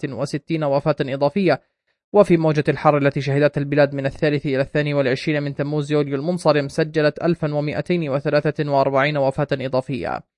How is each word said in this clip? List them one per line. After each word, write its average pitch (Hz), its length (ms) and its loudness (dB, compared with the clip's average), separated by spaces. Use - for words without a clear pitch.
وستين 143 560 -6
وفاة 143 360 0
إضافية. 143 600 0
وفي 190 240 6
موجة 156 320 2
الحر 147 300 2
التي 139 220 2
شهدتها 143 400 0
البلاد 143 340 2
من 135 120 -6
الثالث 147 400 -2
إلى 131 140 0
الثاني 147 340 -2
والعشرين 143 480 0
من 143 120 -6
تموز 147 380 -4
يوليو 147 240 0
المنصرم، 151 520 0
سجلت 151 540 -2
ألفا 160 320 -2
ومائتين 151 540 -2
وثلاثة 147 600 -2
وأربعين 139 460 2
وفاة 139 360 0
إضافية، 127 680 -4